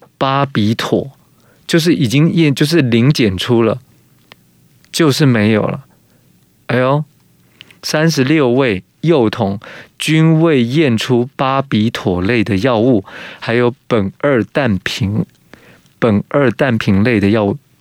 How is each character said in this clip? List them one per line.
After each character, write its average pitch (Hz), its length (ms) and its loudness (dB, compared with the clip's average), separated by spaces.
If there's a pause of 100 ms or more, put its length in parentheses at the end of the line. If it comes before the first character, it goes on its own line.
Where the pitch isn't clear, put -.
(180)
巴 135 260 0
比 113 300 -2
妥， - 380 -4 (540)
就 170 120 0
是 160 160 2
已 156 120 0
经 143 260 2
验， 156 220 2
就 151 120 0
是 160 160 2
零 117 280 2
检 104 280 0
出 117 240 0
了， 107 160 0 (1120)
就 160 180 2
是 151 140 0
没 113 280 2
有 107 100 2
了。 98 240 -6 (800)
哎 123 100 -4
呦， 135 260 0 (800)
三 160 280 0
十 147 120 0
六 139 280 2
位 120 320 0 (180)
幼 147 300 2
童 101 280 -4 (400)
均 160 440 2
未 151 200 2
验 123 360 0
出 123 380 0
巴 135 260 -2
比 113 260 0
妥 90 320 -4
类 110 240 0
的 101 140 -2
药 117 200 0
物， 113 240 2 (380)
还 117 140 -4
有 120 200 0 (140)
苯 101 300 -2
二 131 260 0
氮 120 340 -2
平、 104 460 -4 (760)
苯 104 300 2
二 143 220 0
氮 123 260 0
平 101 260 0
类 117 160 0
的 98 120 2
药 107 160 2
物 101 100 -2 (240)